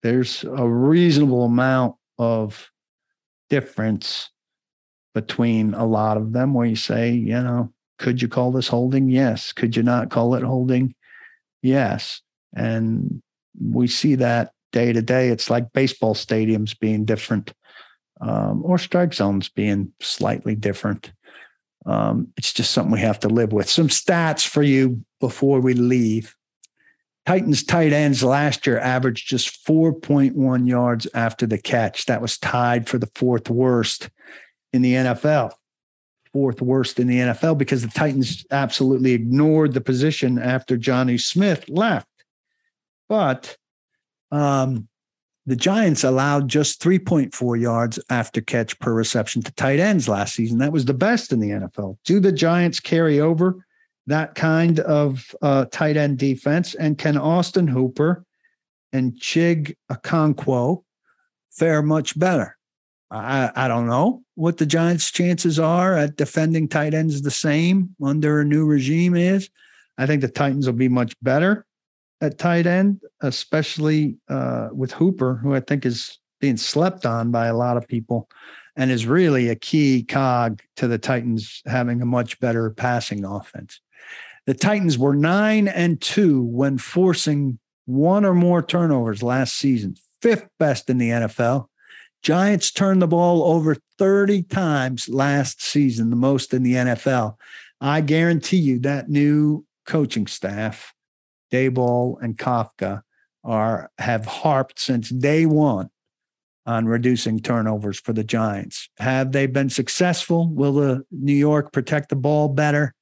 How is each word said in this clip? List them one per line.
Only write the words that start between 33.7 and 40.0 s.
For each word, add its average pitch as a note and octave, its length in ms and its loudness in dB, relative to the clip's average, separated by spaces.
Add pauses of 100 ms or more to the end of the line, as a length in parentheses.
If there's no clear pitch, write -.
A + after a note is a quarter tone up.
in B2+ 80 4
the B2+ 120 4
N C3 120 2
F B2 180 -2
L. D3 340 0 (760)
Fourth C3+ 260 0
worst B2+ 400 0
in B2 60 2
the B2 140 2
N B2 100 0
F A2+ 120 -4
L D#3+ 120 2
because C#3 260 0
the A#2 80 -6
Titans C3+ 640 -2
absolutely C3 640 2
ignored C#3+ 580 2
the B2+ 80 -2
position B2+ 580 0